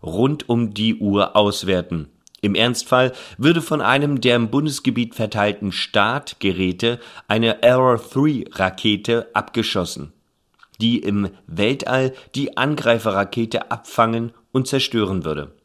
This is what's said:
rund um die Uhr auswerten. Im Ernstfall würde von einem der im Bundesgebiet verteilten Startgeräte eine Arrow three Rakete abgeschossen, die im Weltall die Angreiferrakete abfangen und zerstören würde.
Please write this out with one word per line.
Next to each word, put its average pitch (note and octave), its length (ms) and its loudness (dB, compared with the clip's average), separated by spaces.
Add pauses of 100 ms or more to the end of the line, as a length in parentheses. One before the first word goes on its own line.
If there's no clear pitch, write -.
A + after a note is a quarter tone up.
rund A#2 460 -2
um A#2 240 0
die A2 220 0
Uhr G2+ 420 2
auswerten. F#2 720 0 (320)
Im G2+ 120 0
Ernstfall B2 600 0 (260)
würde E3 200 4
von D3+ 220 -4
einem C3+ 400 0
der A#2+ 140 4
im A#2 140 0
Bundesgebiet B2+ 640 -2
verteilten G#2 560 -2
Startgeräte G2+ 1300 -2 (280)
eine A2+ 360 2
Arrow B2+ 440 4
three C#3 440 0
Rakete G#2 840 0
abgeschossen, F#2 800 -4 (680)
die A#2 200 2
im G2+ 300 -2 (180)
Weltall C3 640 -2 (220)
die C#3 200 -4
Angreiferrakete A2+ 1160 -2
abfangen A#2 600 -2 (200)
und C3 160 -2
zerstören G#2 580 -2
würde. D2 400 -6